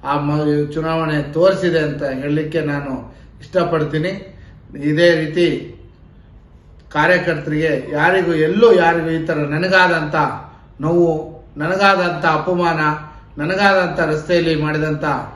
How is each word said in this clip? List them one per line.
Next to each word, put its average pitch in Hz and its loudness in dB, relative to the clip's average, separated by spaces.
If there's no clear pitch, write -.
ಆ 143 -2
ಮ-, 147 0
ಚುನಾವಣೆ 156 -2
ತೋರಿಸಿದೆ 180 2
ಅಂತ 147 -2
ಹೇಳಲಿಕ್ಕೆ 147 -2
ನಾನು 139 -6
ಇಷ್ಟಪಡ್ತೀನಿ. 165 -2
ಇದೇ 165 4
ರೀತಿ 160 0
ಕಾರ್ಯಕರ್ತರಿಗೆ 151 0
ಯಾರಿಗೂ, 170 2
ಎಲ್ಲೂ 185 4
ಯಾರಿಗೂ 165 2
ಈ 160 -2
ಥರ 160 -2
ನನಗಾದಂಥ 160 0
ನೋವು, 160 0
ನನಗಾದಂಥ 180 0
ಅಪಮಾನ, 165 0
ನನಗಾದಂಥ 185 2
ರಸ್ತೆಯಲ್ಲಿ 160 0
ಮಾಡಿದಂಥ 151 -2